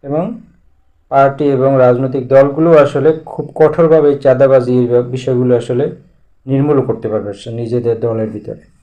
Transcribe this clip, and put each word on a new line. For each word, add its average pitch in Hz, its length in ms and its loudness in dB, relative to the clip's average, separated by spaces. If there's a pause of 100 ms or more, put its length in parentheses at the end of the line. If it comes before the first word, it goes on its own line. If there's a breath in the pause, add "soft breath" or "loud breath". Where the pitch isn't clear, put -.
এবং 160 380 -6 (680)
পার্টি 139 360 2
এবং 135 320 0
রাজনৈতিক 127 500 0
দলগুলো 143 500 4
আসলে 151 480 2
খুব - 300 -12
কঠোরভাবে 156 540 2
এই 139 60 0
চাঁদাবাজির 127 760 2
ব্য-, 123 220 0
বিষয়গুলো 123 460 -2
আসলে 135 380 -4 (500)
নির্মূল 139 360 0
করতে 113 280 -6
পারবে 101 240 -6
সে 117 180 -16
নিজেদের 117 480 -4
দলের 113 300 -4
ভিতরে। 110 320 -14 (220)